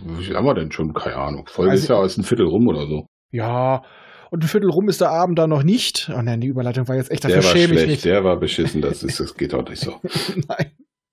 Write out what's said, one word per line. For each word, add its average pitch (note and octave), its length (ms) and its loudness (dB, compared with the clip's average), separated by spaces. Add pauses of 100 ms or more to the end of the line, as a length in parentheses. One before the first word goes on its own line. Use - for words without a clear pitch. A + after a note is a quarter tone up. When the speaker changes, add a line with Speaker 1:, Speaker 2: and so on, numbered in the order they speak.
(180)
Speaker 1:
Wie F#2 160 -8
haben G2+ 120 0
wir C#3 80 4
denn D#2+ 180 -4
schon? D#2+ 200 -4
Keine - 240 -8
Ahnung. C#2+ 320 -6
Folge F#2 240 2
Speaker 2:
Also F#2+ 120 4
Speaker 1:
ist - 40 0
ja G#2+ 140 4
erst F#2 160 -2
ein F#2+ 60 -2
Viertel G#2+ 220 2
rum G2+ 220 2
oder D2 180 -2
so. D2+ 200 -6 (240)
Speaker 2:
Ja, B2 520 -2 (480)
und E3 140 -2
ein D#3 40 0
Viertel G3 220 2
rum G3 180 2
ist F#3 120 0
der E3 100 4
Abend E3+ 280 0
da D#3+ 80 4
noch D3+ 180 2
nicht. - 500 0
Oh B2 80 -4
nein, A#2 180 -2
die B2+ 80 -2
Überleitung B2 380 -2
war C3 100 -2
jetzt C3 140 -4
echt, D#3 140 -4
dafür F3+ 160 4
Speaker 1:
Der F#3+ 40 6
war - 60 6
Speaker 2:
schäme F3 240 6
ich - 60 6
Speaker 1:
schlecht, D#2 80 4
Speaker 2:
mich. G#2 140 0
Speaker 1:
der F#2+ 220 2
war F2+ 140 2
beschissen, E2 440 -2
das - 200 -4
ist, - 180 -4
das - 140 -8
geht - 200 -4
doch - 140 -4
nicht - 120 -12
so. - 140 -8 (280)
Speaker 2:
<laughs> - 260 -6
Nein. - 240 -6 (400)